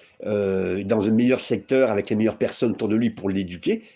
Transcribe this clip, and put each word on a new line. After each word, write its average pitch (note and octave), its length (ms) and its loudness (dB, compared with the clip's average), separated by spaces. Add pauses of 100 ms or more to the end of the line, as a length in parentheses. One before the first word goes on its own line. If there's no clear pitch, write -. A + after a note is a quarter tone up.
(260)
euh, G2 600 0
dans G#2+ 240 2
un - 20 2
meilleur B2 300 2
secteur, B2 480 0
avec G2+ 200 -2
les A2 60 0
meilleures A2 220 0
personnes A#2 340 0
autour A2 160 -4
de G#2 80 0
lui A#2 140 2
pour G2+ 200 -6
l'éduquer, F#2+ 540 -4 (120)